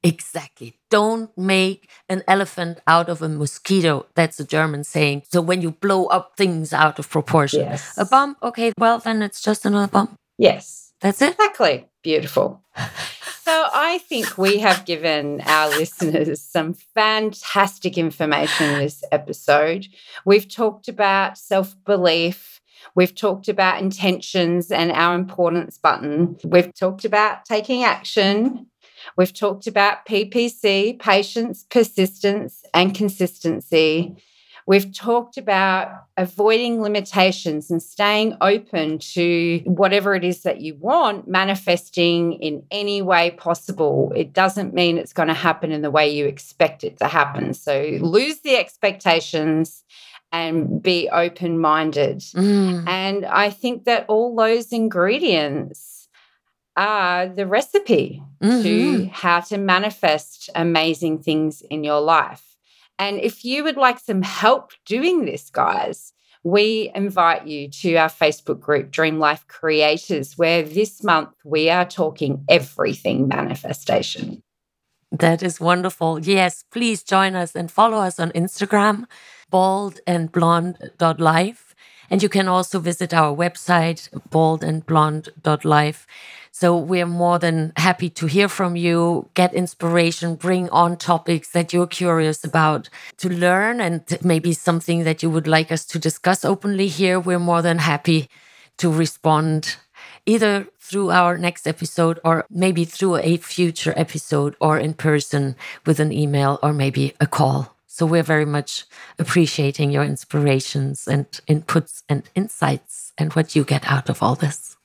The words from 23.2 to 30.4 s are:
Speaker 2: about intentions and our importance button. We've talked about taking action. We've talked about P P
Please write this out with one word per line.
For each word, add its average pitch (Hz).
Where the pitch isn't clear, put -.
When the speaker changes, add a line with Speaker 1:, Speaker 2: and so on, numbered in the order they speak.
Speaker 2:
about 196
intentions 180
and 170
our 175
importance 175
button. 147
We've 170
talked 190
about 208
taking 233
action. 214
We've 185
talked 196
about 202
P 208
P 233